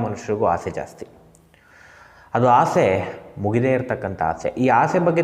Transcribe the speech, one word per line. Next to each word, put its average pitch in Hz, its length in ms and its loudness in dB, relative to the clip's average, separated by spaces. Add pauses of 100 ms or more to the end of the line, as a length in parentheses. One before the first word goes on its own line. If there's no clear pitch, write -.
ಮನುಷ್ಯರಿಗೂ 104 500 -4
ಆಸೆ - 240 -6
ಜಾಸ್ತಿ. - 280 -14 (1300)
ಅದು 123 120 4 (140)
ಆಸೆ 165 240 2 (580)
ಮುಗಿದೇ 120 340 0
ಇರತಕ್ಕಂಥ 101 440 -6 (100)
ಆಸೆ. - 180 -4 (140)
ಈ - 20 2 (160)
ಆಸೆ 160 260 2
ಬಗ್ಗೆ 165 160 0